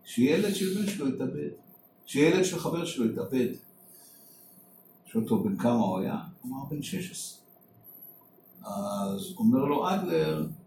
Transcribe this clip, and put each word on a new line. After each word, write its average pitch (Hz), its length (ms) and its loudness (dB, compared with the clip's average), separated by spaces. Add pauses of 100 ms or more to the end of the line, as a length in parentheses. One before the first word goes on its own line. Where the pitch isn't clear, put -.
שילד 170 500 2
של 185 260 0
בן 190 60 -2
שלו 143 200 -4
התאבד, - 420 -4 (560)
שילד 170 400 4
של 160 140 -2
חבר 165 260 -2
שלו 120 200 -2
התאבד. 123 420 0 (1600)
שואל 113 180 -2
אותו, 107 200 2
"בן 98 140 0
כמה 120 160 2
הוא 95 260 2
היה?" - 180 -2 (240)
הוא 254 100 -10
אמר, 139 180 -8
"בן 147 140 -6
שש - 280 -6
עשרה." - 300 -14 (1200)
אז 101 760 -4
אומר 123 280 6
לו 147 240 2
אדלר 160 560 0 (220)